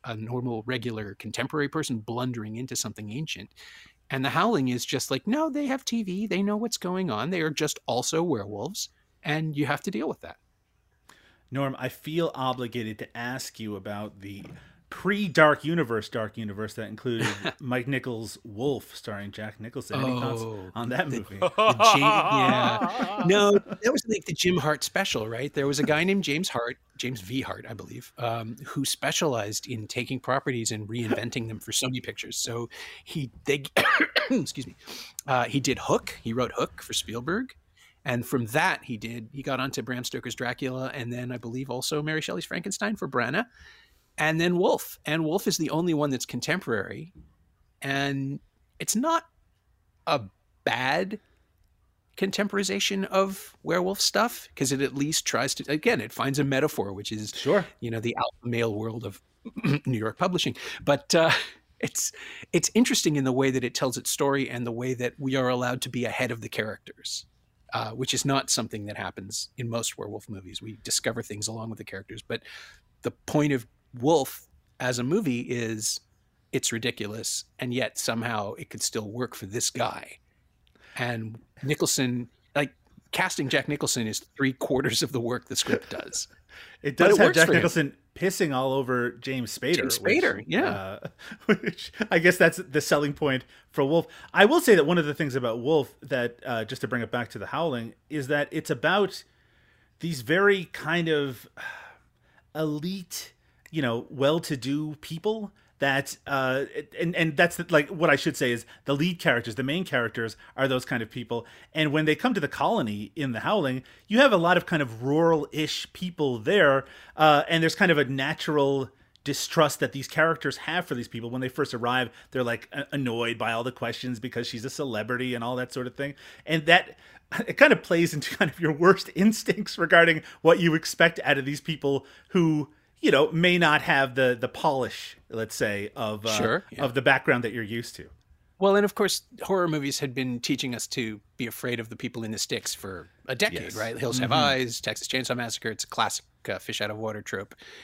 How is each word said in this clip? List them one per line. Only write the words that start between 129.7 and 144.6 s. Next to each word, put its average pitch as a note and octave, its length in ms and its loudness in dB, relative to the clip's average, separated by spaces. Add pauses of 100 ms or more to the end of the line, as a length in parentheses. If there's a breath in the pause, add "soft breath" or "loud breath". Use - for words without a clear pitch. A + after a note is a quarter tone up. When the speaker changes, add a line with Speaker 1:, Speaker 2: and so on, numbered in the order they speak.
Speaker 2:
regarding E3 420 6 (220 loud breath)
what E3+ 160 8
you E3+ 160 6
expect E3+ 480 2
out C#3 160 4
of C3 60 -4
these C#3+ 160 -6
people C#3 440 -2 (240 loud breath)
who, D#3+ 400 2 (300 soft breath)
you D#4 100 4
know, D3 220 6
may F3 260 4
not D3+ 240 6
have C3+ 320 2
the, B2 260 4
the B2 80 -2
polish, - 680 -2 (120)
let's A2 260 -6
say, G2+ 400 -2
of, G#2+ 300 -4
uh, A2+ 120 -2
Speaker 1:
Sure, A2 340 0
yeah. C3+ 120 -6
Speaker 2:
of B2+ 100 -2
the C3 80 0
background C3 420 4
that A2+ 80 -2
you're A#2 120 -4
used A#2 320 -8
to. - 120 -16 (520)
Speaker 1:
Well, G3 160 6
and G3+ 100 6
of G3 80 0
course, - 300 0 (180)
horror F#3 260 0
movies C#3+ 320 -2
had C3+ 140 -4
been B2+ 260 -2
teaching B2+ 360 -2
us A2 140 -6
to A2 300 -4 (180)
be A#2+ 100 -4
afraid B2 320 -6
of A2+ 100 -8
the A#2 60 -12
people A#2 280 -8
in A2 60 -6
the A2 80 -6
sticks - 380 -4
for F#2 340 -14 (180)
a C3 60 -4
decade, F3 280 -2
Speaker 2:
Yes. - 140 -10
Speaker 1:
right? A2+ 220 -6
Hills B2 220 -2
Have B2+ 100 0
Speaker 2:
Mm-hmm. D3 100 4
Speaker 1:
Eyes, C3 420 0